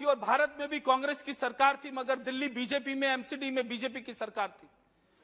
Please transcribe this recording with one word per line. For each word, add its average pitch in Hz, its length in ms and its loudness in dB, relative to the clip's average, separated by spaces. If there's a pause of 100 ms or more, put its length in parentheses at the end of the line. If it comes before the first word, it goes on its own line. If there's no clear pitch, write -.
थी 269 40 -6
और 277 140 4
भारत 277 400 2
में 285 100 -4
भी 294 120 -4
कांग्रेस 269 420 2
की 277 120 -6
सरकार 269 500 2
थी, 294 60 -10
मगर 262 280 -2
दिल्ली 262 300 -2
बीजेपी 254 460 -2
में, 269 140 2
एमसीडी 269 420 -2
में 262 180 0
बीजेपी 233 320 -4
की 240 140 -10
सरकार 208 480 -4
थी। 156 40 -20 (580)